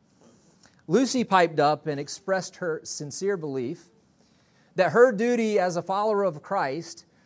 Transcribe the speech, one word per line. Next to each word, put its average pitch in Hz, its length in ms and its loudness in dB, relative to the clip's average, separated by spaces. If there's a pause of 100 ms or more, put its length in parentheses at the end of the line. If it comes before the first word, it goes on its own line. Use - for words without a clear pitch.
(880)
Lucy 233 380 2
piped 170 340 2
up 147 280 2
and 143 120 -4
expressed 185 580 -6
her 160 280 -6
sincere 185 520 -6
belief 139 500 -8 (880)
that 175 160 4
her 247 180 6
duty 220 480 2
as 180 180 0
a 170 60 -2
follower 202 400 -2
of 160 200 -4
Christ 165 640 -6 (200)